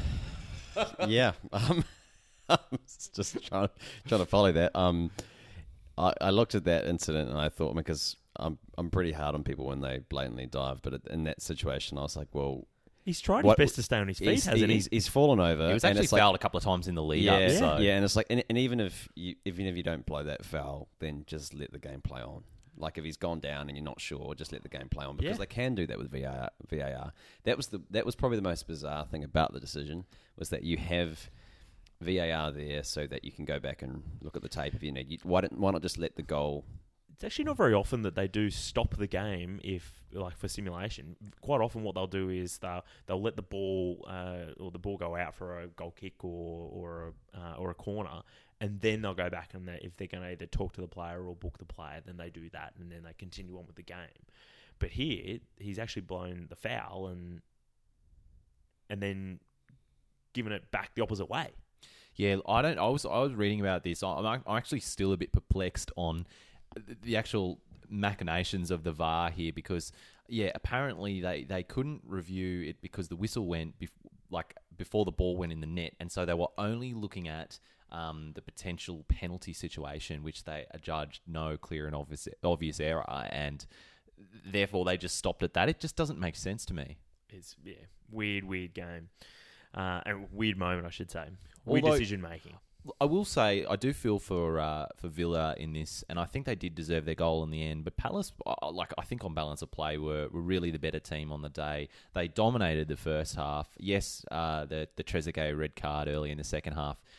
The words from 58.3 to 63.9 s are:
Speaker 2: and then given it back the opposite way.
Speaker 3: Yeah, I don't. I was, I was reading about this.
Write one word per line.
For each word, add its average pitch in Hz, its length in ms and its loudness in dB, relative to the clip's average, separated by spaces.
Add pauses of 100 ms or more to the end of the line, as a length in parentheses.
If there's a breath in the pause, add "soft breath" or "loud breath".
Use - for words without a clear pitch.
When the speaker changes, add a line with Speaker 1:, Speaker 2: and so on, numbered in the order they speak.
Speaker 2:
and 101 120 -6
then 95 400 -6 (920)
given 110 220 -4
it - 180 -10
back 101 240 -2
the 117 80 0
opposite 101 260 -2
way. 147 200 -2 (680 loud breath)
Speaker 3:
Yeah, 101 220 4 (100)
I 113 140 8
don't. 151 180 2
I 101 80 6
was, 139 180 2
I 110 140 2
was 139 140 4
reading 104 260 2
about 92 240 2
this. 87 200 -2